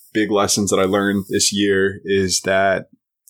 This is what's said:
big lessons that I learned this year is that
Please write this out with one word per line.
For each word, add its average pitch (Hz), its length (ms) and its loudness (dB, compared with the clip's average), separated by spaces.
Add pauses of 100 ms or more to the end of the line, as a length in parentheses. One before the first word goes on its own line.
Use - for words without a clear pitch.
(120)
big 107 180 0
lessons 101 400 0
that 95 100 2
I 95 40 2
learned 98 440 0
this - 240 -2
year 98 520 0
is 95 420 0
that 95 400 0 (440)